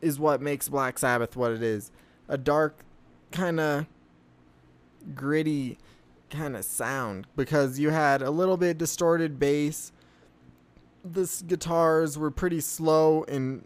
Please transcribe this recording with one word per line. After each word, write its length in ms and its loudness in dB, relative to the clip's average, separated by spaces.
is 160 -2
what 220 2
makes 260 -4
Black 320 -2
Sabbath 360 0
what 160 0
it 120 -4
is. 280 -2
A 100 -4
dark, 460 0
kinda 560 -2
gritty 600 -2
kinda 320 -8
sound, 640 -6
because 440 0
you 100 2
had 320 4
a 100 -2
little 260 2
bit 200 2
distorted 640 0
bass. 520 0
The 160 -4
s-, 200 -4
guitars 760 2
were 140 -2
pretty 280 -2
slow 680 4
and 400 -4